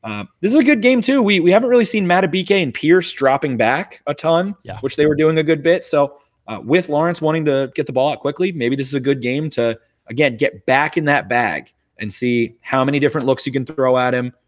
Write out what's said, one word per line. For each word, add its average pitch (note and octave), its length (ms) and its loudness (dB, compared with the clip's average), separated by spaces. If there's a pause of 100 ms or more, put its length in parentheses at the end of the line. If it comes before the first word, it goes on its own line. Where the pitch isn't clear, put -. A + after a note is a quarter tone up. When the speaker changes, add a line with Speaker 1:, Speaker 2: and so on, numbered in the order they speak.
Speaker 1:
Uh, G#2 200 -10 (160)
this G#3+ 140 0
is D4+ 60 6
a C4+ 40 4
good B3+ 180 2
game, B3 200 2
too. C4+ 200 0
We, G3+ 180 2
we F3 120 4
haven't A#3 180 4
really A#3+ 140 4
seen G#3 220 -2
Madubuike F3+ 460 0
and F3 220 0
Pierce E3+ 380 2
dropping C3+ 460 0
back B2 480 0
a D3 80 -4
ton, E3+ 500 -2
Speaker 2:
Yeah. G2+ 180 -12
Speaker 1:
which C3 140 -6
they D3+ 120 2
were D3+ 80 2
doing D#3 240 2
a D#3 40 0
good D3+ 200 0
bit. F3 200 2
So, C#3+ 360 -2 (280)
uh, G#2+ 160 -12
with D3+ 260 0
Lawrence D#3 340 0
wanting D#3 220 0
to C3+ 280 0
get C#3+ 140 -4
the C#3+ 40 -10
ball C3 200 0
out - 80 -8
quickly, F3 320 -4
maybe C3 240 -2
this C3+ 120 -6
is C3 60 -6
a C#3 60 -2
good C3+ 200 0
game C3+ 300 -4
to, A#2 300 -2 (260)
again, B2 320 0
get - 300 -4
back C#3 280 2
in D#3+ 100 -2
that C#3+ 220 0
bag G#2+ 460 -2 (240)
and G#2 160 -10
see A#2+ 480 -2
how C3 240 0
many C#3+ 140 0
different C#3 260 0
looks C3 220 0
you C3+ 40 -6
can B2+ 140 -4
throw C3 320 0
at B2 160 0
him B2 180 -4 (160)